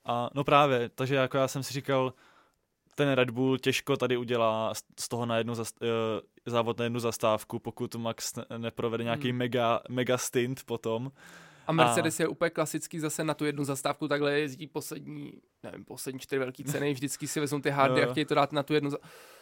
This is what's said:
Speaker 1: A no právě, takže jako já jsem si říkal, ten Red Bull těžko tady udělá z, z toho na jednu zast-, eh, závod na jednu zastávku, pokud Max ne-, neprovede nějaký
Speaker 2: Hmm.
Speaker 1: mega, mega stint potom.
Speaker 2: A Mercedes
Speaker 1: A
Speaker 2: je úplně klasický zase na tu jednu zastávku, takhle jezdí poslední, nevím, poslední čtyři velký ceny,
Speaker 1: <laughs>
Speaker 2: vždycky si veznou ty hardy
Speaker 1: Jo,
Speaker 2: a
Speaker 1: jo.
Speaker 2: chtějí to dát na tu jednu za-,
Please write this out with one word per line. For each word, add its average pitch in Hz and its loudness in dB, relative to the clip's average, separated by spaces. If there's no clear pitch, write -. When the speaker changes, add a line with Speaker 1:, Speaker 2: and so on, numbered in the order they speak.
Speaker 1:
A 120 -2
no 139 0
právě, 139 6
takže 131 -2
jako 131 2
já 135 4
jsem 135 -4
si 123 -8
říkal, 131 0
ten 143 2
Red 127 4
Bull 131 2
těžko 135 0
tady 127 0
udělá 113 0
z, - -8
z - -6
toho 120 -2
na 117 0
jednu 117 -2
zast-, 113 -8
eh, 113 -2
závod 117 2
na 117 -2
jednu 117 -2
zastávku, 113 0
pokud 117 -8
Max 113 -6
ne-, 117 -8
neprovede 117 -2
nějaký 117 -2
Speaker 2:
Hmm. 123 -2
Speaker 1:
mega, 120 2
mega 127 0
stint 127 -2
potom. 117 -4
Speaker 2:
A 156 0
Mercedes 156 4
Speaker 1:
A - 2
Speaker 2:
je 160 2
úplně 165 0
klasický 160 -4
zase 156 -4
na 190 0
tu 151 -4
jednu 147 -2
zastávku, 143 -2
takhle 143 2
jezdí 143 -6
poslední, 143 -10
nevím, 95 -14
poslední 131 -10
čtyři - -2
velký 131 -4
ceny, 143 0
Speaker 1:
<laughs> - -2
Speaker 2:
vždycky 135 -6
si 156 -4
veznou 143 -2
ty 143 0
hardy 135 4
Speaker 1:
Jo, 123 4
Speaker 2:
a - 4
Speaker 1:
jo. 123 -2
Speaker 2:
chtějí 147 0
to 151 -2
dát 143 4
na 147 0
tu 151 -2
jednu 143 2
za-, 147 -4